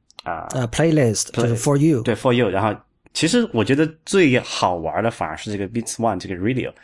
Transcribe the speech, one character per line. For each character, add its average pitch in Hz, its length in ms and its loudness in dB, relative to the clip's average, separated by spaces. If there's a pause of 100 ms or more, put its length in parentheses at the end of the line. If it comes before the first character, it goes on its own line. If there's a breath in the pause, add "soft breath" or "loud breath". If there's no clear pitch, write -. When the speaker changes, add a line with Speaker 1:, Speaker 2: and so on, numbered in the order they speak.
(240)
Speaker 1:
啊， 82 280 -8
Speaker 2:
呃， 127 160 -2
playlist， 147 640 2
Speaker 1:
play-， 117 100 -2
Speaker 2:
就 117 60 2
是 117 100 0
for 143 180 0
you。 143 280 4
Speaker 1:
对， 110 120 0
for 127 160 0
you。 120 160 2
然 95 140 0
后 107 180 0 (340)
其 - 140 0
实 233 240 2
我 117 100 2
觉 117 140 2
得 156 100 4 (200)
最 147 340 4
好 - 360 -2
玩 82 280 -2
的 113 80 0
反 85 160 -4
而 78 80 -8
是 104 160 -10
这 104 60 -4
个 98 100 -4
Beats 110 280 -6
One 113 220 0
这 92 120 -8
个 95 60 -6
radio。 101 360 -2 (120)